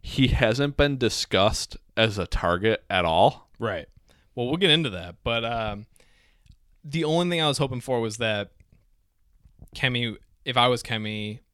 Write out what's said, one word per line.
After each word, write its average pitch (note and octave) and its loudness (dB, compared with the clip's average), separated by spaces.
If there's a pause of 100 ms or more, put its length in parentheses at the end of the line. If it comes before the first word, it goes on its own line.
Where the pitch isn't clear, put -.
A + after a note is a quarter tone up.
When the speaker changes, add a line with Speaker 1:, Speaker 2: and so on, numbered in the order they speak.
Speaker 1:
he - 0
hasn't C3 2
been C#3+ 2
discussed - 0 (200)
as A2 2
a E2+ -2
target F#2 0
at F#2 2
all. F2+ 2 (100)
Speaker 2:
Right. F#2+ -6 (480)
Well, B2 -4
we'll D#3 -2
get F#3 2
into D#3 2
that, F2 -10
but, A#2 -2
um, A2 -6 (960)
the D#3 -4
only E3+ 2
thing E3+ 0
I D#3 2
was C#3 0
hoping B2+ -2
for B2 -2
was A2 -4
that G#2+ -2 (1200)
Kemi, A#2+ -2 (280)
if B2 -2
I B2 6
was A#2+ 2
Kemi G#2+ -6 (140)